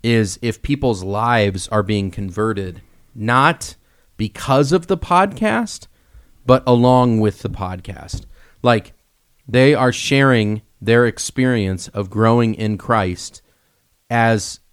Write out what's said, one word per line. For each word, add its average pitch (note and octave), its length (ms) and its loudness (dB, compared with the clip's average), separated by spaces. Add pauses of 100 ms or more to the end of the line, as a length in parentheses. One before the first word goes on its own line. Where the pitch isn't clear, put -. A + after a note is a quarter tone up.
is A2+ 400 0
if A#2 200 -6
people's B2+ 420 -2
lives G#2 640 0
are G#2+ 140 0
being G2 280 -2
converted, G2 720 -6 (340)
not B2+ 640 0 (400)
because C3+ 560 0
of E3 140 0
the G3 120 -2
podcast, G3+ 880 -2 (600)
but B2+ 200 4
along B2 540 4
with G#2+ 220 -2
the - 80 -6
podcast. - 720 -12 (400)
Like, A#2 300 0 (540)
they C3 280 4
are B2 180 2
sharing A#2+ 680 2 (180)
their A#2 260 4
experience A2 800 -2
of G2 220 -8
growing A2+ 440 2
in G#2+ 240 -4
Christ G2 640 -4 (680)
as A2+ 520 0 (120)